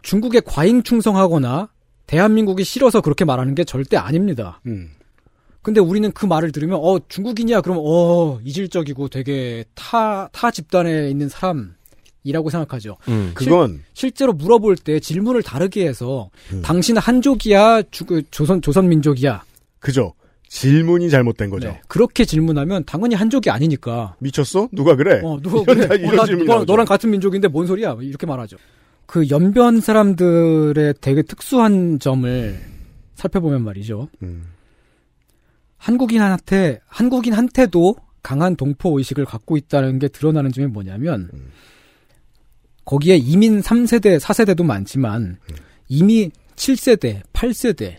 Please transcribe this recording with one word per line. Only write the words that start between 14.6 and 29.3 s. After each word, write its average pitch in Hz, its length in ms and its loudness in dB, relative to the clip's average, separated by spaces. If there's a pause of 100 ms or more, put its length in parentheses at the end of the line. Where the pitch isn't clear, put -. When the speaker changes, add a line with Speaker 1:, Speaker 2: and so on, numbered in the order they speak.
Speaker 1:
때 151 240 -4
질문을 214 420 -2
다르게 185 420 -4
해서 123 440 -6 (240)
Speaker 2:
음. 95 80 -6
Speaker 1:
"당신 175 340 0
한족이야? 226 840 4 (100)
주-, - 140 -14
그 160 260 -2
조선, 160 300 0
조선민족이야?" 147 800 2 (360)
Speaker 2:
그죠. 123 340 -2 (340)
질문이 165 640 2
잘못된 120 400 0
거죠. 95 180 -8
Speaker 1:
네. 82 220 -14
그렇게 233 340 2
질문하면 160 600 -2
당연히 226 300 -4
한족이 220 340 0
아니니까. 120 720 -2
Speaker 2:
"미쳤어? 151 520 -2
누가 156 240 2
그래?" 190 260 2
Speaker 1:
어, 160 200 -6
누가 202 320 2
Speaker 2:
이런, 214 160 2
Speaker 1:
그래? 196 80 2
Speaker 2:
이런 175 160 -2
Speaker 1:
어, - 20 4
나, 220 100 4
Speaker 2:
질문이 175 220 0
Speaker 1:
너랑, 233 120 4
Speaker 2:
나오죠. 175 120 0
Speaker 1:
너랑 214 140 4
같은 202 240 0
민족인데 196 400 0
뭔 160 180 -4
소리야? 185 320 -4
이렇게 139 260 -12
말하죠. 123 300 -8 (500)
그 160 240 0
연변 208 520 4